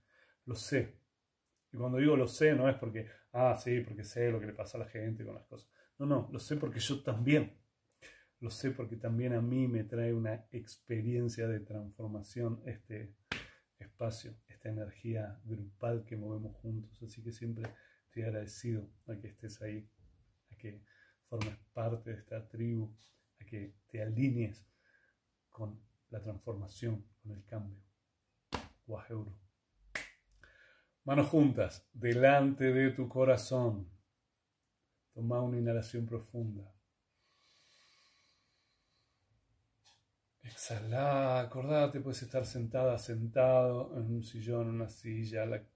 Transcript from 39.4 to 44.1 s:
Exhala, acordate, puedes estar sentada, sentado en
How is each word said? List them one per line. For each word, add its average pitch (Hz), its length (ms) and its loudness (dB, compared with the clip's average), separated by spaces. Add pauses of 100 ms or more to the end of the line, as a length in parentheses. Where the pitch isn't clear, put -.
Exhala, 127 960 0
acordate, 139 600 0
puedes 123 220 -6
estar 120 220 -2
sentada, 123 520 0
sentado 127 1000 4
en 113 140 -2